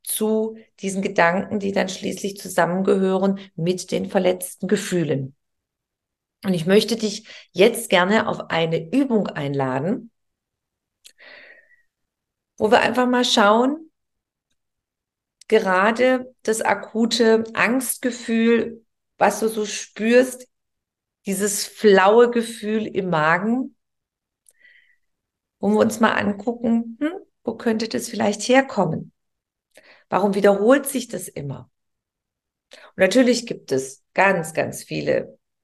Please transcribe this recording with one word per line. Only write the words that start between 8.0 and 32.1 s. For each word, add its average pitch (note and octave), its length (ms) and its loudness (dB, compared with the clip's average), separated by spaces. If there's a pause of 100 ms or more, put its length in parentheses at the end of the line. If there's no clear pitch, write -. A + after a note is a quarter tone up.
auf - 220 -6
eine E3 420 -2
Übung A#3+ 360 0
einladen, C#3 840 -4 (2500)
wo G#3+ 140 0
wir B3 80 6
einfach B3 280 0
mal B3 180 2
schauen, A#3+ 680 2 (1600)
gerade A3+ 840 2 (100)
das A3 180 -2
akute A3+ 800 2 (100)
Angstgefühl, A3+ 1300 0 (340)
was G3 220 2
du A3 80 0
so A3 180 -4
spürst, A#3+ 840 -2 (800)
dieses G3 380 -4
flaue G#3+ 680 6
Gefühl A3 560 -4
im F#3 220 -6
Magen, F3+ 680 0 (1800)
wo G3+ 100 -2
wir G#3+ 100 2
uns A3 200 0
mal A3 140 4
angucken, A#3 880 -2
hm, E4+ 180 -4 (240)
wo A3 120 -6
könnte A3+ 340 -2
das A#3 200 -6
vielleicht G3+ 380 -4
herkommen? B3 640 0 (1000)
Warum F#3+ 260 0
wiederholt G3+ 500 4
sich - 240 -6
das F#3+ 180 -10
immer? - 420 -12 (1000)